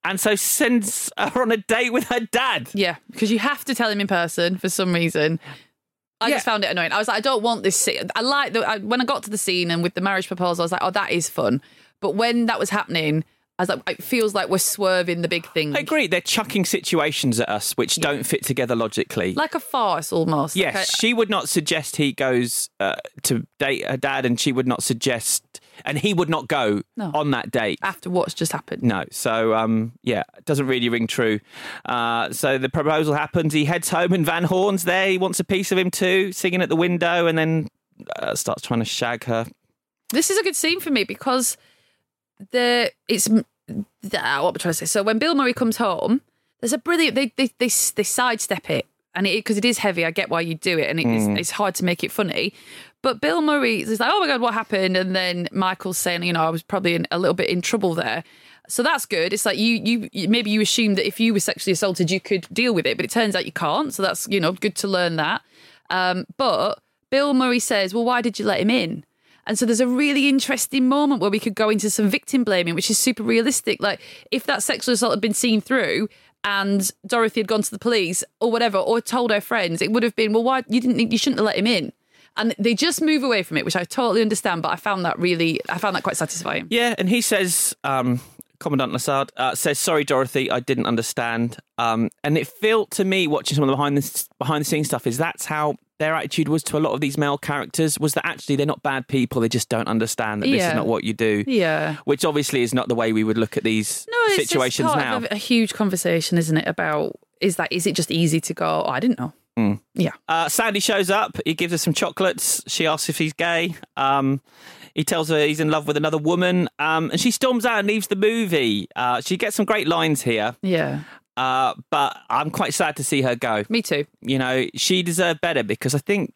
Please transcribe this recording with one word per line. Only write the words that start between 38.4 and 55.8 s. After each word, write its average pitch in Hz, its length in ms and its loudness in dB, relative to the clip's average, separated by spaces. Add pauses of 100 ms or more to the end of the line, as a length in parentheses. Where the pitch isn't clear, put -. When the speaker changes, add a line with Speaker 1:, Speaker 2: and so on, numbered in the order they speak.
Speaker 1:
trying 117 200 -2
to 110 40 -2
shag 120 380 -4
her. 117 240 -2 (640)
Speaker 2:
This 302 180 0
is 381 80 2
a 440 60 0
good 339 120 -2
scene 339 240 0
for 330 120 -4
me 226 120 2
because 247 540 -2 (920)
the, 240 400 2 (160)
it's, 220 220 0
m-, 214 160 4 (220)
the, - 180 -8 (180)
what - 100 -8
am 139 340 0
I - 100 2
trying - 0 - (140)
to - 20 0
say? 165 120 -6
So 202 180 0
when 220 160 2
Bill 311 160 2
Murray 254 180 2
comes 226 240 0
home, 214 440 0 (400)
there's 240 120 -2
a 302 40 -2
brilliant, 311 380 2
they, 262 220 0
they, 269 100 2 (120)
they, 247 80 2
they - 360 0
sidestep - 680 -2
it. 151 160 -2 (300)
And 190 100 0
it, 190 200 0
'cause 208 120 0
it 208 80 0
is 240 140 2
heavy, 175 260 0
I 165 60 -2
get 185 180 -4
why 165 120 0
you 170 120 -2
do 170 240 -2
it, 147 140 2
and 165 80 0
it 135 80 2
is, 110 200 2
Speaker 1:
Mm. 104 120 0
Speaker 2:
it's 175 100 -4
hard 196 260 -2
to - 100 -2
make 175 180 0
it - 80 -4
funny. - 420 -2 (480)
But 247 180 0
Bill 320 220 2
Murray 277 400 2
is 220 180 -2
like, 247 140 2
"Oh 415 60 2
my 349 80 2
God, 262 140 0
what 233 120 0
happened?" 190 420 0
And 185 200 0
then 180 360 -2
Michael's 185 460 -2